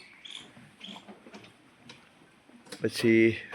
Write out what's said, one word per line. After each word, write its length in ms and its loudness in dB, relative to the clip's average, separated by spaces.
પછી 560 4